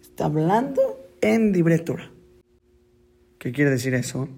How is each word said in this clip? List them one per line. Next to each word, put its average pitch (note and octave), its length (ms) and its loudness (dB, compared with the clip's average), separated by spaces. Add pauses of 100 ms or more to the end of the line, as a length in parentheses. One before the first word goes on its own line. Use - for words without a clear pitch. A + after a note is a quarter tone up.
Está - 240 -10
hablando F#3+ 560 0 (400)
en A3 320 2
Divrei E3 320 2
Torah. - 260 -8 (1300)
¿Qué B2+ 140 -8
quiere C#3+ 180 2
decir B2+ 220 -2
eso? B2+ 340 -4 (120)